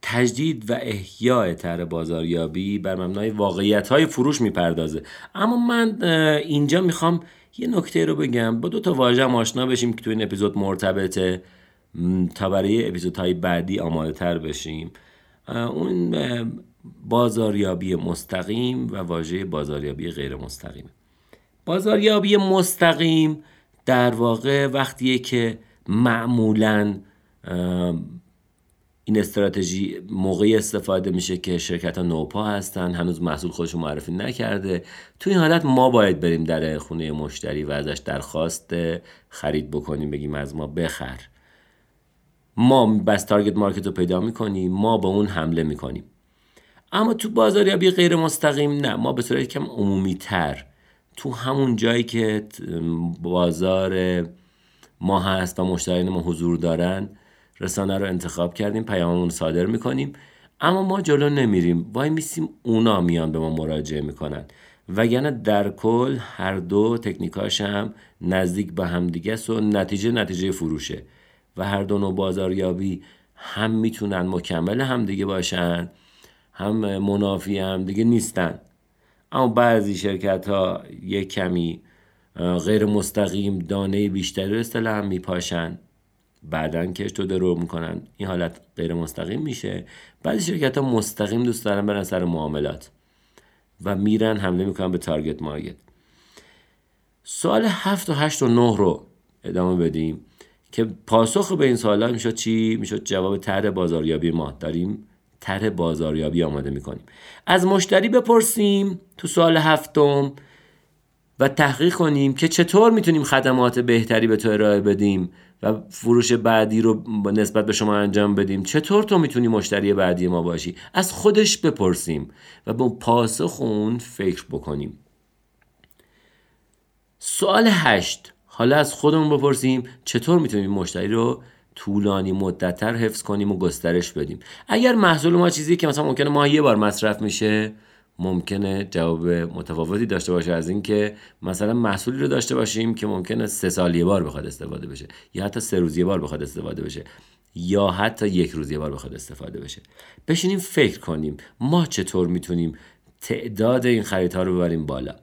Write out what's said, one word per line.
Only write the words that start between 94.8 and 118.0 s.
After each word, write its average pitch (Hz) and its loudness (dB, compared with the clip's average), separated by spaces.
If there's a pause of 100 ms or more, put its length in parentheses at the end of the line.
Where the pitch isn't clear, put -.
به 90 -2
تارگت 78 -4
مارکت. 76 -10 (1500)
سوال 220 0
هفت 190 -2
و 156 0
هشت 151 0
و 127 4
نه 117 6
رو 95 2 (380)
ادامه 92 0
بدیم 80 -2 (480)
که 113 0 (220)
پاسخ 113 2
به 147 2
این 123 4
سوالا 110 2
می‌شد 113 -2
چی؟ 110 0
می‌شد 101 -6
جواب 95 -2
طرح 98 0
بازاریابی 82 0
ما. 78 -4
داریم 85 -6 (340)
طرح 98 -2
بازاریابی 80 -2
آماده 71 -4
می‌کنیم. 69 -10 (420)
از 180 4
مشتری 196 4
بپرسیم 220 4 (160)
تو 170 -6
سوال 165 6
هفتم 147 4 (1080)
و 135 4
تحقیق 143 2
کنیم 143 2
که 165 2
چطور 185 6
می‌تونیم 170 4
خدمات 127 4
بهتری 117 4
به 110 6
تو 110 2
ارائه 104 4
بدیم 98 2 (320)
و 107 2 (140)
فروش 120 4
بعدی 110 4
رو 110 4 (280)
نسبت 107 2
به 110 0
شما 104 2
انجام 104 2